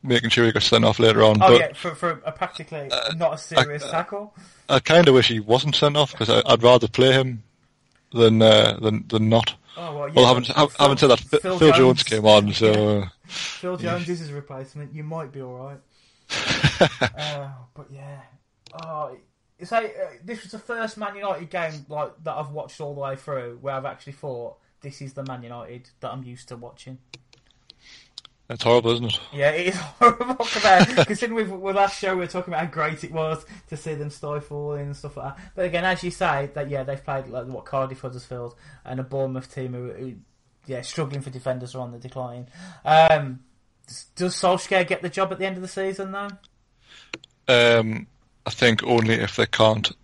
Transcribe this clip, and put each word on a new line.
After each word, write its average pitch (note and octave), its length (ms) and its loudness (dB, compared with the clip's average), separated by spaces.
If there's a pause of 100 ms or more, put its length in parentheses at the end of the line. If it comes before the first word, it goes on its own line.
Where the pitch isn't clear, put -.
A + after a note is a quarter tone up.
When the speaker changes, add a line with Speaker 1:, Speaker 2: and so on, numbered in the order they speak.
Speaker 1:
making A#2 280 0
sure A#2+ 140 4
he A2+ 60 4
got G#2+ 120 -2
sent A#2 220 4
off A2 140 2
later A2 240 6
on. G#2+ 180 6
Speaker 2:
Oh, F#2+ 80 8
Speaker 1:
but A#2+ 100 10
Speaker 2:
yeah, - 140 -4
for, E3 220 -10
for E3 300 -6
a D#3 60 -8
practically D3+ 600 -10
Speaker 1:
uh, C3 240 -6
Speaker 2:
not D#3+ 180 -2
a D#3 40 -10
serious C#3+ 460 -2
Speaker 1:
I, C#3+ 80 -12
Speaker 2:
tackle. G3+ 440 -8 (340)
Speaker 1:
I C#3 100 4
kinda D#3+ 320 6
wish B2+ 160 6
he A#2 120 -2
wasn't B2+ 360 0
sent D3 220 2
off, C#3+ 180 0
'cause A2 140 -4
I, A2+ 160 4
I'd A#2 180 4
rather A#2+ 240 6
play C3 260 4
him C3 300 -2 (720)
than, A2+ 280 6
uh, A2 400 6
than, A2 260 -2
than A2 220 0
not. A2+ 240 2 (240)
Speaker 2:
Oh, E3 200 -12
well, C#3+ 100 -8
yeah, D3+ 80 -12
Speaker 1:
Well, B2 120 8
having, B2 160 4
Speaker 2:
but C3+ 120 -4
Speaker 1:
ha-, D3 120 4
Speaker 2:
Phil, - 120 -8
Speaker 1:
having C#3 180 6
said D3 120 4
that, A#2+ 100 8
Phil, - 220 0
Speaker 2:
Phil F#3 180 -4
Speaker 1:
Phil D#3+ 140 8
Jones - 40 6
Speaker 2:
Jones B2+ 260 6
Speaker 1:
came G#2+ 220 0
on, G#2 280 8
so, A2 180 4
Speaker 2:
Yeah. G#2 340 2
Speaker 1:
uh, F2+ 40 -12 (180)
Speaker 2:
Phil - 540 -10
Speaker 1:
yeah. E3+ 160 -4
Speaker 2:
Jones F3 120 -8
is F3 100 -6
his D#3 120 -14
replacement. C#3+ 640 -16
You D3+ 80 -14
might D#3 300 -12
be C#3 80 -16
all B2+ 160 -14
right. C3+ 220 -16 (500)
Speaker 1:
<laughs> - 600 0 (280)
Speaker 2:
Uh, C#3+ 320 -8 (240)
but D3 180 -20
yeah, C#3 280 -20 (640)
oh, D3+ 320 -10 (480)
so, A3 140 -4
uh, A3 120 -4 (340)
this A3 200 -14
was - 80 -20
the A3 80 -16
first A3+ 380 -10
Man G3+ 180 -10
United F#3+ 340 -8
game, D#3 380 -8
like, D3 240 -8 (120)
that D#3 120 -8
I've C#3+ 140 -8
watched D3 320 -14
all D3 120 -10
the C#3+ 60 -14
way C3+ 160 -8
through B2 460 -12
where C3+ 120 -8
I've C3+ 120 -8
actually C#3 280 -14
thought, A#2+ 440 -12 (240)
"This - 200 -18
is C3+ 120 -16
the C#3 100 -12
Man B2+ 200 -14
United A#2+ 460 -18 (120)
that B2+ 100 -10
I'm C3 120 -14
used B2 260 -20
to B2 80 -16
watching." A#2+ 400 -20 (1500)
Speaker 1:
It's A2+ 140 -10
horrible, A#2 280 4
isn't A#2 140 -2
it? A2 140 -4 (140)
Speaker 2:
Yeah, C#3+ 180 0
it F3 160 -4
is F#3 80 -4
<laughs> E3 240 -14
horrible. A#3+ 360 2
Compared, G3 520 4
Speaker 1:
<laughs> - 200 2
Speaker 2:
considering A3 280 -6
with, A3 140 -4
with F#3+ 260 -6
last G3 240 0
show F#3+ 140 -4
we F#3 80 -4
were F3 60 -6
talking F3+ 260 -8
about D#3+ 120 -4
how D#3+ 60 -10
great D#3 320 -6
it - 80 -14
was D#3 340 -6 (240)
to D#3 80 -12
see D#3 180 -10
them D3 140 -10
stifling D3 800 -10
and C#3+ 100 -12
stuff - 200 -16
like C3+ 200 -12
that. - 180 -20
But F#3 100 -4
again, E3+ 200 -4
as F#3 180 -4
you F3 80 -6
say, C#3+ 420 -4
that, C#3+ 160 -10
yeah, C#3 140 -6
they've C3+ 200 -10
played, C3+ 240 -8
like, A#2+ 200 -12
what, B2+ 180 -14
Cardiff, C3 360 -6
Huddersfield, B2 540 -14 (280)
and C3 160 -10
a C3 40 -6
Bournemouth C3 500 -8
team B2+ 200 -10
who, B2 200 -12
who, B2+ 200 -14 (540)
yeah, B2+ 140 -10
struggling C#3+ 400 -8
for C#3 100 -12
defenders B2+ 420 -8
are C3 60 -12
on B2 140 -10
the A#2+ 40 -18
decline. B2 500 -14 (360)
Um, D3+ 560 4 (480)
s-, - 280 -20
does F3+ 200 -4
Solskjaer F#3 520 0
get F3+ 140 -4
the F3+ 80 -6
job F#3+ 220 -4
at F#3 80 -12
the F#3 60 -6
end F#3+ 100 -6
of F3+ 80 -12
the F3+ 60 -14
season, F#3+ 420 -8
though? G3+ 180 -10 (1160)
Speaker 1:
Um, A#2 600 2 (380)
I - 60 -8
think A#2 320 2
only A2+ 320 2
if G#2+ 200 -4
they A2+ 100 0
can't A2 460 2 (120)